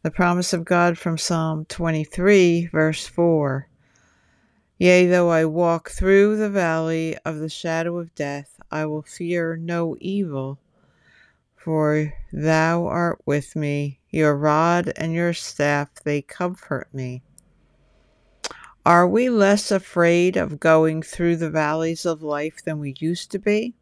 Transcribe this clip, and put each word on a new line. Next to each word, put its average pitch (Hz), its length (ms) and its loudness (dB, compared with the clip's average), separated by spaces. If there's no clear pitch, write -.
The 165 80 -4
promise 180 420 0
of 170 120 -6
God 175 340 2
from 170 180 -4
Psalm 160 480 -4
twenty-three, 170 1000 2
verse 156 400 -2
four. 151 640 0
"Yea, 180 300 6
though 175 240 4
I 160 140 2
walk 170 440 -2
through 196 480 2
the 214 100 -2
valley 160 800 -2
of 156 140 -6
the 156 100 -8
shadow 165 480 -4
of 170 160 -12
death, 143 460 -10
I 156 160 -4
will 151 160 -6
fear 170 540 -6
no 165 440 -4
evil, 147 600 -6
for 151 580 0
thou 160 540 0
art 170 400 -2
with 143 300 -2
me. 143 440 -4
Your 151 260 2
rod 160 580 2
and 165 160 -4
your 170 220 0
staff, 143 560 -2
they 147 180 -2
comfort - 720 -8
me." 127 300 -10
Are 175 220 6
we 226 200 2
less 208 440 2
afraid 180 680 2
of 165 220 -4
going 160 420 4
through 170 360 -2
the 165 120 -4
valleys 160 560 -4
of 160 160 -4
life 151 420 -6
than 156 140 -6
we 143 220 -8
used 170 320 -6
to 196 80 -6
be? 214 420 -2